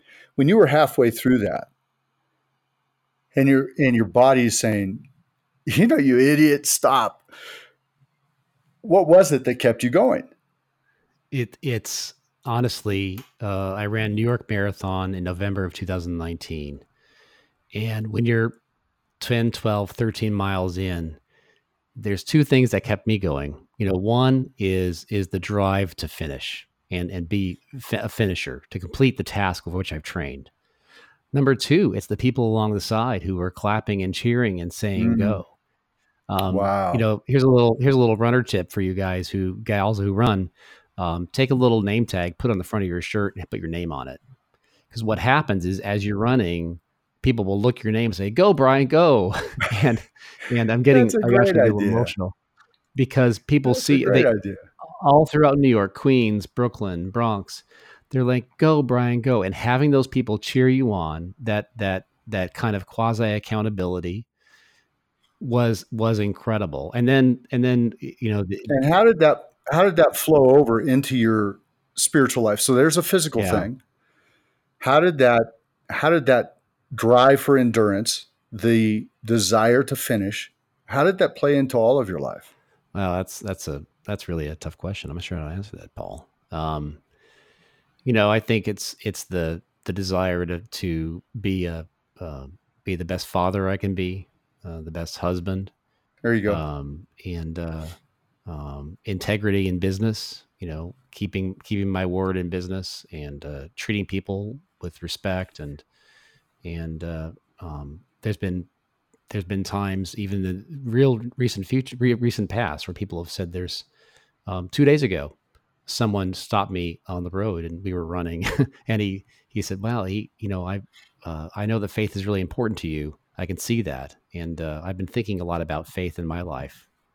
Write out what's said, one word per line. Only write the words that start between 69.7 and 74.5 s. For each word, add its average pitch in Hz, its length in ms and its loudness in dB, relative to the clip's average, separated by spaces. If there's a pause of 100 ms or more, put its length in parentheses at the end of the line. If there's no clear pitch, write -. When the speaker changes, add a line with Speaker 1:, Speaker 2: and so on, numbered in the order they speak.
Speaker 1:
how 165 120 4
did 196 120 2
that 156 200 6
flow 139 420 6
over 117 240 6
into 131 340 2
your 110 440 2 (360)
spiritual 135 480 2
life? 104 160 0
So - 140 0
there's 151 240 4
a 175 60 2
physical 156 380 0
Speaker 2:
Yeah. 95 100 0
Speaker 1:
thing. 104 300 -2 (1000)